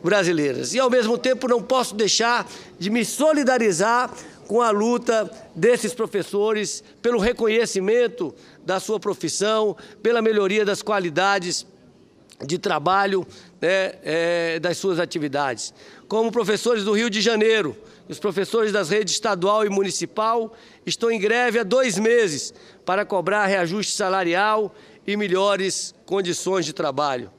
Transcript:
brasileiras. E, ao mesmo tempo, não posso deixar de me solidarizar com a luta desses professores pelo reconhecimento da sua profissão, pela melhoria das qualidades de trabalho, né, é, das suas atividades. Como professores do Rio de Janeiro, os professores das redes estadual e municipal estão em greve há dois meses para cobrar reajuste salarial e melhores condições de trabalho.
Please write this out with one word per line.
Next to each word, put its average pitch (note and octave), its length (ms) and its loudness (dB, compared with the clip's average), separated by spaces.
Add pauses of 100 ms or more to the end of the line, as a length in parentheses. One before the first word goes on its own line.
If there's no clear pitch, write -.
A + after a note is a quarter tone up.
brasileiras. D#3+ 720 2
E, A#3+ 60 2
ao C4 100 2
mesmo A#3 260 2
tempo, B3+ 300 0
não A#3+ 160 2
posso B3+ 320 0
deixar A3 560 0 (260)
de F3+ 140 -4
me A3+ 140 0
solidarizar A#3+ 1040 2 (380)
com G#3+ 120 2
a A#3 100 4
luta A3+ 600 0 (240)
desses G#3 400 2
professores G3+ 880 -2 (180)
pelo A#3 200 2
reconhecimento G#3+ 1120 0 (320)
da F#3 140 -2
sua G#3+ 180 -4
profissão, G3+ 760 -2 (260)
pela A#3 180 2
melhoria G#3+ 440 2
das G3 180 0
qualidades F#3 840 0 (800)
de D3 120 -2
trabalho, F#3+ 680 0 (340)
né, F#3+ 340 0 (100)
é, E3+ 560 -2
das E3+ 180 -2
suas F3+ 220 0
atividades. C#3+ 760 -4 (320)
Como A3 240 0
professores G#3+ 540 0
do G#3+ 80 0
Rio A3+ 180 2
de G#3 100 -2
Janeiro, G#3+ 560 2 (320)
os - 120 -12
professores G#3 500 0
das F#3+ 200 0
redes G#3 240 0
estadual G#3 520 2
e - 20 -2
municipal G#3+ 840 -2 (320)
estão A3+ 240 -2
em A3+ 80 -2
greve A3+ 400 2
há A#3 60 0
dois A3 340 2
meses G#3+ 560 2 (300)
para F#3+ 200 0
cobrar G3+ 420 0
reajuste F#3+ 460 -2
salarial F#3+ 800 0 (320)
e G3+ 120 -2
melhores F#3+ 760 0 (140)
condições F3+ 580 -2
de D3+ 80 -6
trabalho. C#3 560 -2 (100)